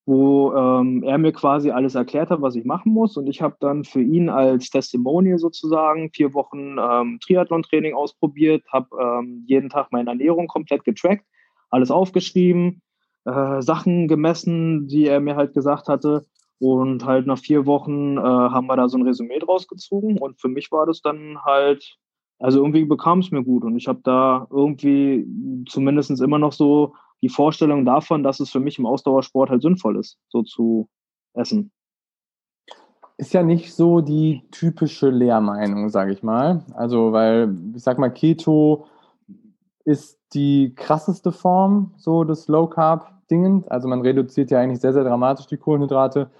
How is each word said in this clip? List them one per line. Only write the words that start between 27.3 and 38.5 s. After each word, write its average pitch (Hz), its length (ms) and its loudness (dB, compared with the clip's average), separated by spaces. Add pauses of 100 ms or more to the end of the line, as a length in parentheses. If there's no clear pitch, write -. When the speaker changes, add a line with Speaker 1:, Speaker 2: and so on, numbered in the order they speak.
Speaker 1:
davon, 151 360 2
dass 139 200 -2
es 139 80 -6
für 135 100 -2
mich 143 180 -4
im 127 80 -2
Ausdauersport 131 640 0
halt 123 120 2
sinnvoll 151 360 0
ist, - 300 -8
so 117 160 -2
zu 113 460 -2 (440)
essen. 110 380 -4 (1400)
Speaker 2:
Ist - 180 -8
ja 180 100 4
nicht 165 300 0
so 170 280 4
die 151 500 -2
typische 160 580 -2
Lehrmeinung, 107 800 0
sag 98 220 -2
ich 98 120 -6
mal. 135 520 -2
Also, 117 400 0
weil, 110 420 2 (180)
ich 123 80 -16
sag 127 160 0
mal, 131 120 2
Keto 151 800 2 (960)